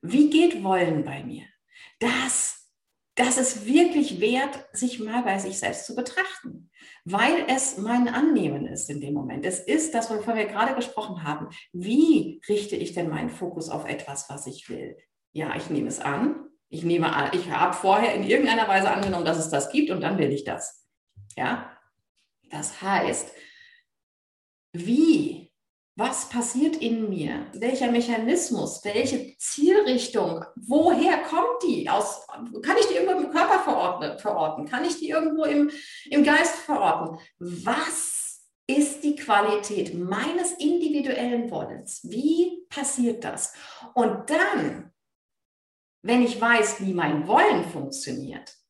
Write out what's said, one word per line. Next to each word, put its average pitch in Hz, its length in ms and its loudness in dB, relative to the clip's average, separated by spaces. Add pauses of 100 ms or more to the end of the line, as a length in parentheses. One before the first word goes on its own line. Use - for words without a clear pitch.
Wie 294 280 6
geht 302 340 4
Wollen 175 400 2
bei 135 200 -8
mir? - 200 -12 (560)
Das, 254 680 -2 (460)
das 254 220 2
ist 220 280 -2
wirklich 285 560 4
wert, 254 500 0
sich - 280 -4
mal 220 240 -4
bei 196 160 0
sich 190 200 -8
selbst - 260 -6
zu - 100 -12
betrachten, - 760 -6 (340)
weil 247 460 2
es 262 280 0
mein 240 300 2
Annehmen 240 580 2
ist - 240 -8
in 147 120 -8
dem 143 120 -6
Moment. 139 320 -6
Es 180 140 -4
ist - 340 0
das, 226 160 -2
wovon 220 260 -2
wir 208 100 0
gerade 240 300 0
gesprochen 214 480 -6
haben. 151 240 -6 (260)
Wie 233 720 4
richte 208 300 -2
ich 165 160 -6
denn 170 160 -2
meinen 156 200 -4
Fokus - 400 -8
auf 151 160 -8
etwas, 139 440 -10
was 143 180 -12
ich - 220 -16
will? - 280 -12 (360)
Ja, 151 240 -6
ich 160 120 -10
nehme 139 200 -2
es - 100 -8
an. 220 460 -2 (240)
Ich 165 140 -10
nehme 170 300 2
an, - 200 0
ich 175 160 -2
habe 175 240 2
vorher 202 400 4
in 196 100 0
irgendeiner 226 440 4
Weise 196 240 4
angenommen, 190 340 0
dass 160 140 2
es 156 100 -4
das - 220 -2
gibt 294 180 2
und 185 120 -2
dann 185 160 0
will 147 140 2
ich - 120 -4
das. - 420 -10 (500)
Ja? - 400 -4 (720)
Das 151 320 -10
heißt, - 500 -2 (1400)
wie? 226 760 2 (460)
Was - 340 -2
passiert 277 480 0
in 226 320 -2
mir? 147 440 -4
Welcher 247 380 0
Mechanismus? 233 960 0
Welche 233 520 -2
Zielrichtung? 254 1080 2 (100)
Woher 330 680 4
kommt 466 400 0
die? 254 260 0
Aus, - 380 -2
kann 247 520 -2
ich 440 60 6
die 370 80 2
irgendwo 370 260 2
im - 120 -2
Körper 359 280 4
verordne-, 190 580 -2
verorten? 156 480 -2
Kann 269 200 -4
ich - 120 -2
die 311 120 -6
irgendwo 311 340 0
im, 294 260 4 (400)
im 294 140 6
Geist 330 320 4
verorten? 165 640 0 (200)
Was 202 1080 -6 (180)
ist 285 380 0
die 294 140 0
Qualität 208 760 0
meines 233 600 -2
individuellen 277 960 0
Wollens? - 520 -10
Wie 330 640 0
passiert 247 560 -2
das? - 280 -6 (400)
Und 220 360 0
dann, 330 640 0 (1080)
wenn 247 220 4
ich 208 160 0
weiß, 226 400 4
wie 190 140 -2
mein 156 340 0
Wollen 233 380 4
funktioniert 135 880 -10 (140)